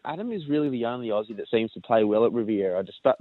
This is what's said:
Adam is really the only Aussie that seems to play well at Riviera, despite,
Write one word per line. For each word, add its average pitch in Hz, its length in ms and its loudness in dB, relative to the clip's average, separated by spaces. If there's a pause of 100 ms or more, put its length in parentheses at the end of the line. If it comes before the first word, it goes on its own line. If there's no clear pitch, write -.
Adam 202 260 -8
is 196 160 -6
really 147 220 0
the 120 160 -4
only 120 240 -4
Aussie 107 280 -2
that 104 120 -12
seems 113 240 0
to - 80 -16
play 113 240 4
well 107 200 4
at 98 60 2
Riviera, 98 520 0
despite, 113 380 0